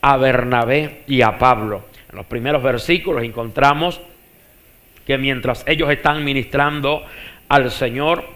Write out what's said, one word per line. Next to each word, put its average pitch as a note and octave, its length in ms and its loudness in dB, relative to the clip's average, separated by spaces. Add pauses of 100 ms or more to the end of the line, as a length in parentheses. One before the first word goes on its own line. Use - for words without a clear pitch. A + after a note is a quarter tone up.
a C#3 160 6
Bernabé B2+ 880 2
y C3 160 4
a A2 160 2
Pablo. G#2+ 460 2 (260)
En - 60 -16
los G#2 100 -14
primeros B2+ 340 -2
versículos C3 640 -2
encontramos C3 760 0 (1080)
que C3+ 100 0
mientras C3 480 -2
ellos D3+ 240 0
están D3 340 0
ministrando C#3+ 760 -2 (480)
al C3+ 200 4
Señor C3+ 540 -2 (120)